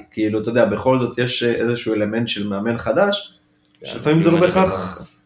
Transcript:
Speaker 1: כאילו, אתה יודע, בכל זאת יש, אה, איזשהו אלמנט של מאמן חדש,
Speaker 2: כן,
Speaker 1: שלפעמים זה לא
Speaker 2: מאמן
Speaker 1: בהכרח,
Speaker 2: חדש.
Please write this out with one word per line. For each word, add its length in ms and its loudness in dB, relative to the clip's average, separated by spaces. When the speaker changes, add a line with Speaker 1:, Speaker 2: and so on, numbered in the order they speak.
Speaker 1:
כאילו, 300 -2
אתה 80 -4
יודע, 160 2
בכל 340 2
זאת 180 -2
יש, 260 -2
אה, 100 2
איזשהו 400 -2
אלמנט 340 -2
של 200 -6
מאמן 300 -4
חדש, 600 -2
Speaker 2:
כן, 60 -20
Speaker 1:
שלפעמים 360 2
זה 100 4
לא 60 4
Speaker 2:
מאמן 100 4
Speaker 1:
בהכרח, 260 2
Speaker 2:
חדש. 220 -14